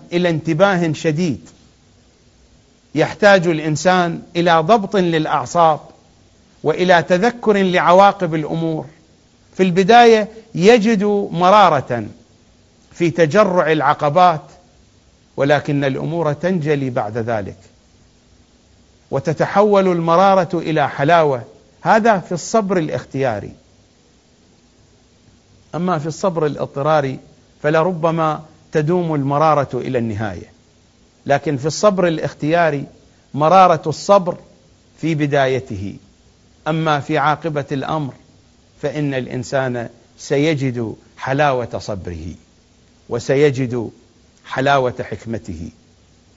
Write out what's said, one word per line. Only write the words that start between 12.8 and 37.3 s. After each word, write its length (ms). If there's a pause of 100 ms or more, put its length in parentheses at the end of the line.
في 180
تجرع 640
العقبات، 680 (920)
ولكن 480
الأمور 480
تنجلي 580
بعد 280
ذلك، 380 (1500)
وتتحول 760
المرارة 720
إلى 300
حلاوة. 540 (400)
هذا 360
في 140
الصبر 460
الاختياري. 720 (2250)
أما 240
في 80
الصبر 400
الاضطراري 720 (440)
فلربما 800 (300)
تدوم 420
المرارة 600
إلى 240
النهاية، 540 (760)
لكن 300
في 100
الصبر 420
الاختياري 760 (500)
مرارة 520
الصبر 500 (640)
في 140
بدايته، 800 (720)
أما 320
في 180
عاقبة 540